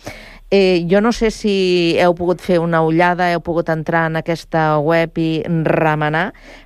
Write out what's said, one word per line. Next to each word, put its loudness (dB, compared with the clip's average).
Eh, 2
jo 2
no 0
sé -2
si 0
heu 4
pogut 2
fer 0
una 0
ullada, 2
heu -2
pogut -4
entrar -2
en -2
aquesta -2
web 0
i -2
remenar, 0